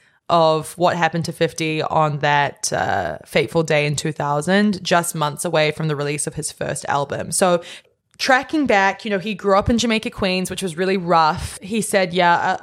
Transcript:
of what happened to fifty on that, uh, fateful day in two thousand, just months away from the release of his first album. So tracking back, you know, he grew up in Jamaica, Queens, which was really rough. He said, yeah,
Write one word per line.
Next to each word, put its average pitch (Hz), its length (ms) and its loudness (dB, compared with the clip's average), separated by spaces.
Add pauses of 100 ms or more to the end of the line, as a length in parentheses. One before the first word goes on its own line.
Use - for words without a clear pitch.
(300)
of 160 480 4
what 170 180 4
happened 170 300 0
to 170 60 -6
fifty 156 500 -2
on 151 380 0
that, 147 520 0
uh, 95 540 -2
fateful 165 360 0
day 151 220 0
in 147 100 -2
two 156 160 -4
thousand, 175 720 0
just 170 320 0
months 147 300 -4
away 156 260 2
from 160 180 -4
the 151 60 -2
release 143 320 -4
of 156 60 -6
his - 180 -8
first - 380 -8
album. 139 420 -4
So 175 320 2 (540)
tracking 269 500 0
back, 196 380 2
you 226 60 -6
know, 202 80 0
he 202 160 -6
grew 196 240 2
up 202 100 2
in 240 80 2
Jamaica, 226 320 0
Queens, 185 400 -2
which 185 140 -8
was 165 160 -6
really 190 180 0
rough. 170 640 0
He 214 220 -2
said, 190 320 0
yeah, 175 480 2